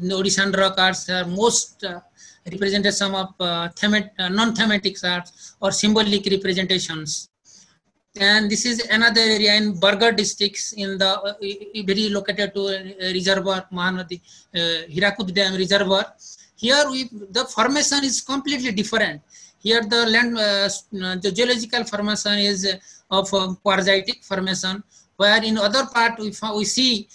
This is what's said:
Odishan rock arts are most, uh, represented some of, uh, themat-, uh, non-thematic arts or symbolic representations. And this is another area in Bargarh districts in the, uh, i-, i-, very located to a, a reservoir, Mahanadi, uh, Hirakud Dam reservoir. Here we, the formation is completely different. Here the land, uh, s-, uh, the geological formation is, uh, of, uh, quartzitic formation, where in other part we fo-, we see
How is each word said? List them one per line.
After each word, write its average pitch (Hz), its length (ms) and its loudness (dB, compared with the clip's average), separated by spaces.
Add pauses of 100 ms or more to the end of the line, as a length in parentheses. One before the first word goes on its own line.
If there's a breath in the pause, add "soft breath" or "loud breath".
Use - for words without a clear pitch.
(120)
Odishan 196 440 0
rock 190 220 2
arts 185 320 2
are 180 160 -2
most, 208 600 0
uh, 175 160 -10 (500 loud breath)
represented 196 420 0
some 196 220 -2
of, 190 240 -4
uh, 170 300 -2
themat-, 208 500 0
uh, 185 80 -2
non-thematic 214 760 0
arts - 580 -6
or 196 100 2
symbolic 208 540 2
representations. 185 1040 -2 (920 soft breath)
And 208 320 2
this 214 140 0
is 233 260 -2
another 226 300 4
area 214 340 4
in 208 240 2
Bargarh 208 360 4
districts 202 580 -4
in 196 240 -6
the, 190 100 2
uh, 202 340 -2
i-, 202 340 -10
i-, 214 80 -8
very 202 260 0
located 202 440 -2
to 196 140 -4
a, 190 320 -8
a 185 140 -4
reservoir, 185 580 0
Mahanadi, 180 480 -4 (340 loud breath)
uh, 180 40 -2 (320)
Hirakud 190 440 -2
Dam 190 220 0
reservoir. 190 580 0 (440 loud breath)
Here 277 340 2
we, 262 180 -6 (220)
the 233 140 -2
formation 277 580 2
is 254 180 0
completely 269 520 -2
different. 190 480 -2 (380 loud breath)
Here 226 220 2
the 233 240 0
land, 233 320 2
uh, 202 280 0
s-, 196 280 -4
uh, 185 220 -4
the 185 160 -2
geological 240 540 0
formation 208 540 -2
is, 202 260 0
uh, 190 120 -2 (320 loud breath)
of, 190 240 0
uh, 190 220 0 (100)
quartzitic 190 600 2
formation, 190 580 -4 (340 soft breath)
where 208 260 4
in 220 140 0
other 214 280 2
part 233 340 0
we 214 120 -6
fo-, 208 260 -6
we 208 80 0
see 247 500 0